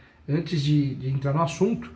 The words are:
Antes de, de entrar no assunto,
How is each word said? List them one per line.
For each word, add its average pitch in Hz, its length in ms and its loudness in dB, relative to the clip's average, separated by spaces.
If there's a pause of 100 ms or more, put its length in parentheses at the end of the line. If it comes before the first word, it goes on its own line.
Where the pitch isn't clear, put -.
(280)
Antes 160 340 -2
de, 143 320 2
de 131 140 -6
entrar 139 240 -2
no 160 100 2
assunto, - 540 0